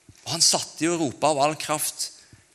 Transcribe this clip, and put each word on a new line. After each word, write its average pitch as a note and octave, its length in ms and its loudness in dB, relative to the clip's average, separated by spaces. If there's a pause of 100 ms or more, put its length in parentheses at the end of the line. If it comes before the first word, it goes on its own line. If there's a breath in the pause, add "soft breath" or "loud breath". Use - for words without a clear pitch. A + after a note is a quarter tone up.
(260)
Og - 80 -8
han E3 100 2
satte - 400 0
i E3+ 60 2
og E3+ 100 0
ropte C#3+ 300 0
av C#3+ 120 0
all D3+ 160 2
kraft: - 520 -4 (440 soft breath)